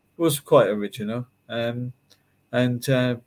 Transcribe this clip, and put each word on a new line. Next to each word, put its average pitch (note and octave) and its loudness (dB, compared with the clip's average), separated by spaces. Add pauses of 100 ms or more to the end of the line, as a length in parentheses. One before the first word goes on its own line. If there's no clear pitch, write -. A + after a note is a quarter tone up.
(180)
was D#3 0
quite B2 4
original. G#2+ -6 (220)
Um, A#2+ -6 (560)
and, B2 0
uh, B2 2 (100)